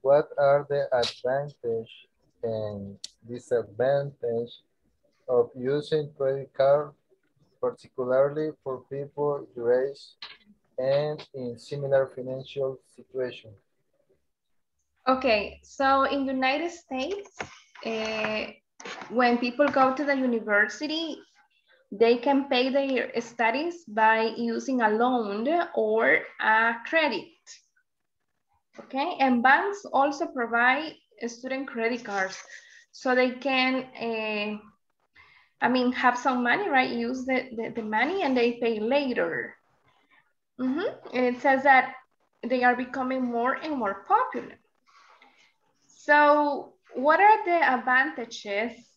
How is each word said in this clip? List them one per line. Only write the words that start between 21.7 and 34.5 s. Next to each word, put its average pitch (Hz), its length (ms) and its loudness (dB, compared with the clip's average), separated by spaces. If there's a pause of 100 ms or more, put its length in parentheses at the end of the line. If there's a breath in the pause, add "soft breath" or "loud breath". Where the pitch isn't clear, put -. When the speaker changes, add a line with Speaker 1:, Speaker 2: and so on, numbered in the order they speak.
Speaker 2:
they 233 260 4
can 269 280 2
pay 262 240 0
their 269 400 -2 (120)
studies 262 680 -4
by 220 500 2
using 233 440 -2
a 214 80 2
loan 226 580 0 (260)
or 220 480 2 (180)
a 220 340 2 (120)
credit. 294 400 0 (1500)
Okay, 285 420 -6
and 254 220 2
banks 330 520 2
also 294 340 0
provide 254 680 0 (340)
student 262 400 -8
credit 233 360 -4
cards 196 340 -6 (540 loud breath)
so 254 240 -2
they 254 160 2
can, 262 640 -2
eh, 214 600 -6 (1040 soft breath)